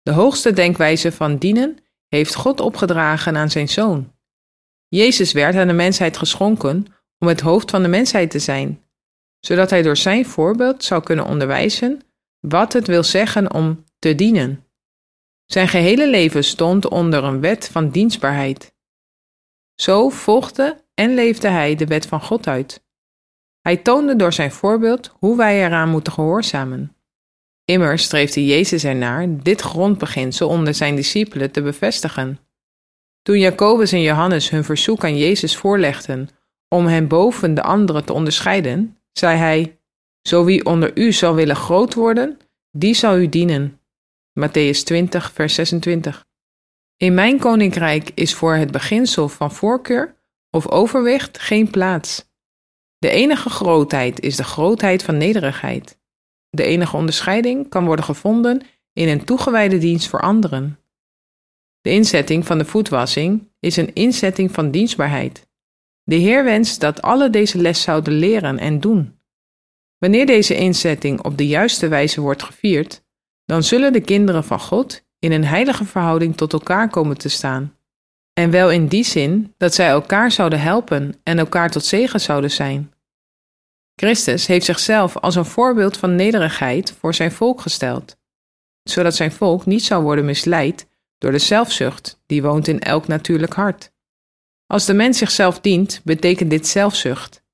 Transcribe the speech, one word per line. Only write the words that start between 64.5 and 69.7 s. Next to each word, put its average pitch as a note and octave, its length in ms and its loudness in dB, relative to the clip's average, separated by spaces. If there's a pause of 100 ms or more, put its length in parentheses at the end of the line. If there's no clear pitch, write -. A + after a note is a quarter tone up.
van D#3 200 -2
dienstbaarheid. C#3+ 800 -2 (540)
De D#3+ 120 0
Heer G#3+ 280 4
wenst A3+ 360 2
dat D3+ 220 -2
alle C4+ 280 2
deze G#3 280 0
les F3 240 2
zouden D#3 320 0
leren D#3+ 440 0
en D3+ 220 -2
doen. F#3+ 400 0 (800)